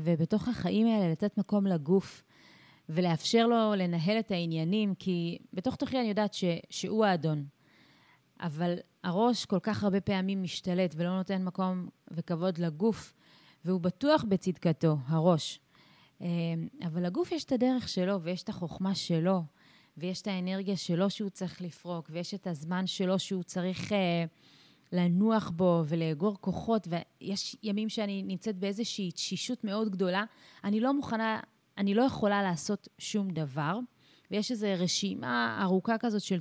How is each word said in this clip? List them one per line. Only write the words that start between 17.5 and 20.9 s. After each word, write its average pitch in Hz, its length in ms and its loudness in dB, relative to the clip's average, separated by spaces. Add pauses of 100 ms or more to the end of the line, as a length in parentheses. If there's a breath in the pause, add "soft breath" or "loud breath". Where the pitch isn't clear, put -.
הדרך 254 360 2
שלו, 185 340 0
ויש 175 200 -4
את - 60 -8
החוכמה 180 460 -2
שלו, 175 480 2 (540 soft breath)
ויש 175 260 -6
את - 40 -10
האנרגיה 190 500 -2
שלו 180 340 2